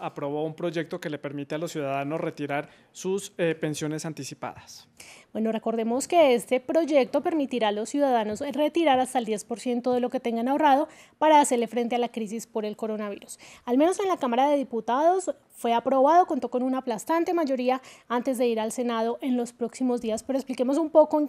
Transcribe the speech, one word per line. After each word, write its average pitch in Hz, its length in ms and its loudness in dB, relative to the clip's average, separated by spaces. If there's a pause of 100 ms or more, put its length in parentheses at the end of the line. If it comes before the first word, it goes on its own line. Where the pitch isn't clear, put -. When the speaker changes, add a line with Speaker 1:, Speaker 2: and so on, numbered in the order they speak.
Speaker 1:
aprobó 151 440 -6
un 160 100 -8
proyecto 170 460 -6
que 170 80 -10
le 147 80 -8
permite 143 380 -10
a 151 40 -6
los 165 120 -6
ciudadanos 143 500 -4
retirar 147 480 -6 (220)
sus, 190 480 -6
eh, 165 160 0
pensiones 156 500 -6
anticipadas. - 840 -12 (440)
Speaker 2:
Bueno, 220 180 -2
recordemos 226 580 -2
que 311 260 6
este 247 260 0
proyecto 285 600 2
permitirá 269 460 -2
a 208 40 0
los 214 160 -4
ciudadanos 233 520 0
retirar 285 600 2
hasta 254 180 -2
el 233 60 -2
diez 208 200 -4
por 233 160 -10
ciento 247 320 -2
de 247 80 0
lo 247 100 -4
que 254 100 -4
tengan 233 280 -4
ahorrado 294 400 4 (300)
para 302 220 8
hacerle 240 280 2
frente 233 260 -2
a 240 40 -2
la 240 120 -2
crisis 220 360 -8
por 214 200 -6
el 214 100 -8
coronavirus. 214 600 -8 (260)
Al 247 140 2
menos 349 200 4
en 392 100 0
la 349 100 0
Cámara 262 300 2
de 294 100 4
Diputados 285 760 0 (160)
fue - 240 -4
aprobado, 269 540 4
contó 262 240 -4
con 254 120 -2
una 262 160 -2
aplastante 320 540 -2
mayoría 254 480 0 (280)
antes 240 280 -2
de 247 100 2
ir 220 140 0
al 220 120 -4
Senado 233 500 -2
en 254 160 0
los 233 160 -4
próximos 240 480 -2
días. 220 200 -4
Pero 269 160 -2
expliquemos 262 380 -2
un 320 140 0
poco 302 300 6
en, 294 80 -2